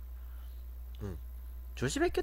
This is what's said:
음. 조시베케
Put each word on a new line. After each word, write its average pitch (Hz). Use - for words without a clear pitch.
음. 95
조시베케 311